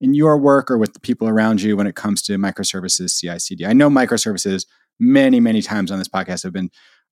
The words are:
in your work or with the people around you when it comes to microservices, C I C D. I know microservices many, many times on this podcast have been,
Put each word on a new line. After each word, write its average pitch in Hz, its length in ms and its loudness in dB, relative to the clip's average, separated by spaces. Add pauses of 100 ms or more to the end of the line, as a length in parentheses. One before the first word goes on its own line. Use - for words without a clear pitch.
in 135 120 2
your 151 240 4
work 139 320 2
or 123 80 0
with 107 160 0
the - 60 -20
people 113 300 -4
around 110 320 0
you 104 160 0
when 101 100 0
it 92 80 -6
comes 101 280 -4
to 101 140 -4
microservices, 95 720 -6
C - 180 -6
I 85 80 -10
C - 180 -8
D. 85 100 -10
I 101 60 -2
know 143 180 6
microservices 107 760 0 (340)
many, 131 400 4
many 113 220 2
times 98 280 -4
on 95 100 -6
this 92 100 -8
podcast 92 340 -6
have 92 80 -10
been, 92 200 -6 (460)